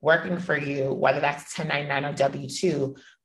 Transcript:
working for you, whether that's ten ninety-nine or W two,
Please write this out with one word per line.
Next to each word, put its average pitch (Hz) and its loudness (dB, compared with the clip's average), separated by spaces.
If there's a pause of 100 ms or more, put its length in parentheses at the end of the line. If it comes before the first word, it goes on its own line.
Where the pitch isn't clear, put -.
working 170 2
for 151 -2
you, 139 -2
whether 135 2
that's 143 -2
ten 156 -4
ninety-nine 143 -2
or 147 -4
W 139 0
two, 143 0 (280)